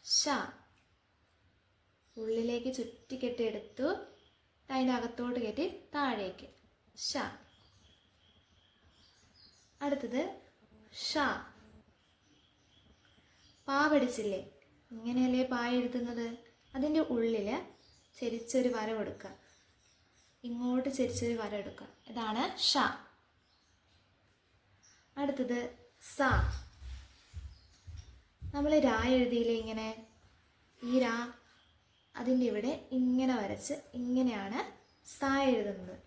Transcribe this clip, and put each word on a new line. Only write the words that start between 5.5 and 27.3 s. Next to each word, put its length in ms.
താഴേക്ക്. 540
ശ. 40
അടുത്തത് 380
ഷ. 40
പ 100
പഠിച്ചില്ലേ? 500
ഇങ്ങനെയല്ലേ 540
പ 80
എഴുതുന്നത്? 480
അതിൻ്റെ 280
ഉള്ളിൽ 340
ചെരിച്ചൊരു 560
വര 140
കൊടുക്കുക. 320
ഇങ്ങോട്ട് 480
ചെരിച്ചൊരു 440
വര 120
എടുക്കുക. 260
ഇതാണ് 320
ഷ. 20
അടുത്തത് 380
സ. 40